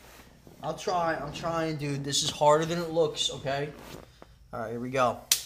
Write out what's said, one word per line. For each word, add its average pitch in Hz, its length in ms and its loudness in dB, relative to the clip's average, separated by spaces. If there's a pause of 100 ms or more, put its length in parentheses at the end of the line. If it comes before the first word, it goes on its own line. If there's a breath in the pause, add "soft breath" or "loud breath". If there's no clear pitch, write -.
(640 loud breath)
I'll 160 120 -6
try. 170 400 0
I'm 151 180 -6
trying, 165 440 -2
dude. 143 280 -4
This 139 180 0
is - 80 0
harder 151 340 6
than 170 140 -2
it 170 120 -4
looks, 160 400 2
okay? 139 380 -4 (840 loud breath)
All 123 80 -8
right, 110 100 -6
here 117 100 -6
we 127 100 -6
go. 123 280 2 (280)